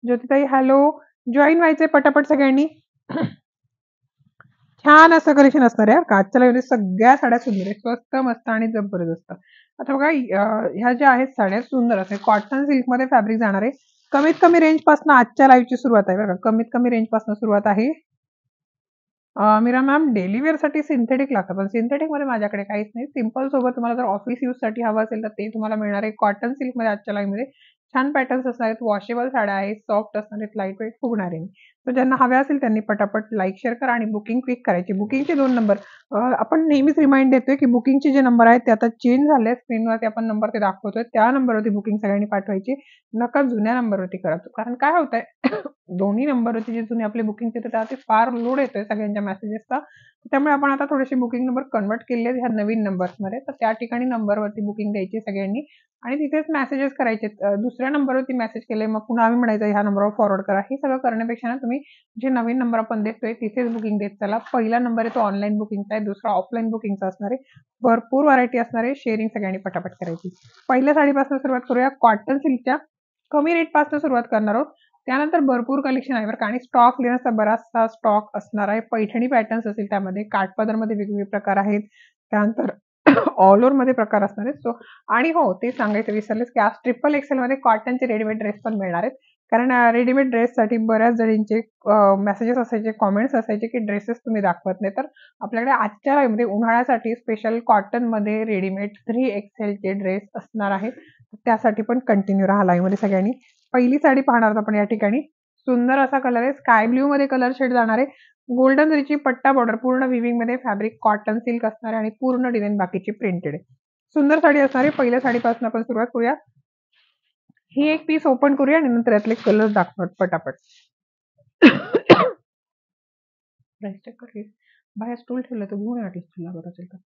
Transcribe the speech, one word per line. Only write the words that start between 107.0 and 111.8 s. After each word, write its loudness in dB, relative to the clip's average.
मध्ये 2
color 0
shade -2
जाणार 2
आहे, 0
golden 4
जरीची 0
पट्टा 0
border, 2
पूर्ण -2
weaving -2
मध्ये -2
fabric -6
cotton 0
silk -6
असणार -6